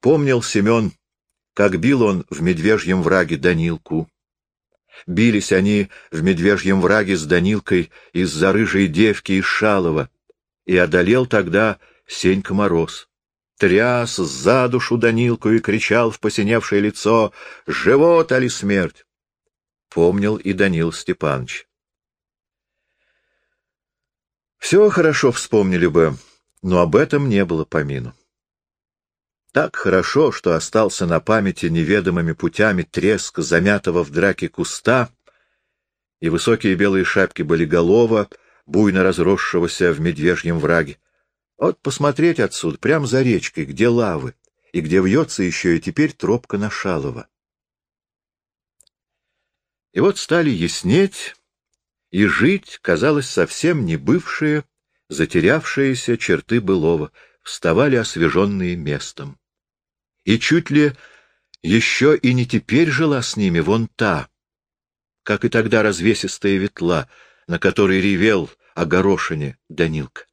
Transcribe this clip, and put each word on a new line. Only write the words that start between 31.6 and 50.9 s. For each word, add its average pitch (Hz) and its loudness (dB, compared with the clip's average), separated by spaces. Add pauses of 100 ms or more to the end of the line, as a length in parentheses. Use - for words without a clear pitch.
неведомыми 85 0
путями 90 0
треск 92 -2
замятого 87 0
в 71 -12
драке 87 -2
куста 120 -2 (1120)
и 82 -4
высокие 95 0
белые 95 2
шапки - -2
болиголова, 87 2 (380)
буйно 95 2
разросшегося 87 0
в 73 -4
медвежьем 85 -2
враге. 78 0 (580)
Вот - -4
посмотреть 147 -2
отсюда, 87 -4
прям 143 -2
за 123 0
речкой, 92 -2
где 73 0
лавы, 113 -2 (380)
и 87 -4
где 80 0
вьётся 95 0
ещё 87 -2
и 82 2
теперь - -4
тропка - -4
на 104 -6
Шалово. 69 -6 (2750)
И 92 -2
вот 190 2
стали 160 0
яснеть, 131 -2 (760)